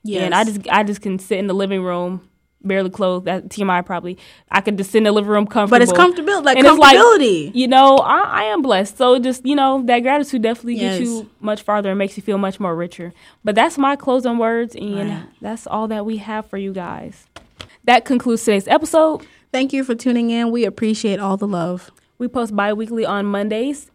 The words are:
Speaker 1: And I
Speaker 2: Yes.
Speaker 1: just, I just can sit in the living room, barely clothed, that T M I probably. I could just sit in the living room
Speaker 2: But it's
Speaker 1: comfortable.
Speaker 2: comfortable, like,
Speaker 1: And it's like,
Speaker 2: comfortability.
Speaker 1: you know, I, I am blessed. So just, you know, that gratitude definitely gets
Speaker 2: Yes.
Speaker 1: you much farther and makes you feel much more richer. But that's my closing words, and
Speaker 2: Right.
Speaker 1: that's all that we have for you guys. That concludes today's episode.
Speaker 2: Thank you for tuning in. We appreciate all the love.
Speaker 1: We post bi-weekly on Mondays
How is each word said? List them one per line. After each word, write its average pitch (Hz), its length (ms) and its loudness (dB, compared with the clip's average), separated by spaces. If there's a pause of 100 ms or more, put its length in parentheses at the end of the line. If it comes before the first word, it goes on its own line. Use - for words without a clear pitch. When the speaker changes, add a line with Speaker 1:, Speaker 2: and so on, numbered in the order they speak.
(100)
Speaker 1:
And 185 240 -2
I 196 100 4
Speaker 2:
Yes. - 100 0
Speaker 1:
just, 202 160 -10
I 208 120 2
just 202 200 -4
can 190 160 -6
sit 190 200 -4
in 202 80 -4
the 190 80 -2
living 196 280 -2
room, 180 400 -6 (420)
barely 190 260 -2
clothed, 185 360 -4
that 180 240 -6
T - 120 -14
M 190 80 -2
I 180 120 0
probably. 180 340 -10 (340)
I 196 100 2
could 208 180 -4
just 196 120 -6
sit 226 80 2
in 220 60 4
the 208 80 4
living 208 180 0
room 208 140 2
Speaker 2:
But 214 380 4
it's 240 100 4
Speaker 1:
comfortable. 180 40 2
Speaker 2:
comfortable, 349 460 2
like, 269 160 4
Speaker 1:
And 269 80 8
it's 320 120 8
like, 277 180 10
Speaker 2:
comfortability. 269 580 4
Speaker 1:
you 247 140 0
know, 269 300 8
I, 294 240 2
I - 220 -2
am 330 180 -2
blessed. 202 360 0
So 254 200 4
just, 254 260 -4
you 269 120 0
know, 269 300 2
that 240 140 2
gratitude 269 420 -2
definitely 233 340 -4
gets 190 240 -2
Speaker 2:
Yes. 240 80 -4
Speaker 1:
you 220 220 -8 (100)
much 214 220 -6
farther 208 280 -2
and 190 80 -2
makes 196 180 -4
you 196 60 -12
feel 202 160 -4
much 196 220 -4
more 185 140 -4
richer. 175 380 -10 (320)
But 208 100 -2
that's 277 240 2
my 277 180 0
closing 254 420 -2
words, 233 380 -2
and 202 340 -6
Speaker 2:
Right. 165 120 -10 (180)
Speaker 1:
that's 214 260 -12
all 220 220 -6
that 214 180 -6
we 220 120 -6
have 214 280 -10
for 196 100 -14
you 196 160 -8
guys. 180 540 -14 (580)
That 233 200 2
concludes 240 400 -2
today's 202 240 0
episode. 311 540 2 (300)
Speaker 2:
Thank 262 200 -2
you 269 120 -2
for 254 120 -4
tuning 240 340 -2
in. 233 220 -2
We 233 120 -2
appreciate 214 540 -2
all 196 180 -2
the 202 120 -6
love. 180 420 -6 (280)
Speaker 1:
We 247 100 -6
post 233 260 -6
bi-weekly 214 500 -4
on 202 220 -4
Mondays 214 680 -6